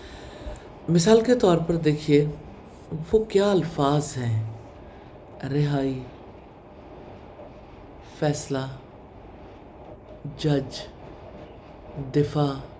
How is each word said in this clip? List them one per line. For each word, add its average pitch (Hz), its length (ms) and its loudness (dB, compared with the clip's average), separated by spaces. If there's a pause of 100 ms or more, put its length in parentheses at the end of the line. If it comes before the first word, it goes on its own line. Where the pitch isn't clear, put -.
(880)
مثال 208 320 8
کے 247 140 6 (100)
طور 170 120 8 (100)
پر 170 80 2 (140)
دیکھیے، 147 360 6 (840)
وہ 220 180 6
کیا 202 220 4
الفاظ 151 520 2 (140)
ہیں؟ 117 200 0 (1160)
رہائی، 139 460 2 (2250)
فیصلہ، 143 460 0 (1700)
جج، 143 320 0 (1500)
دفاع، 147 380 2 (260)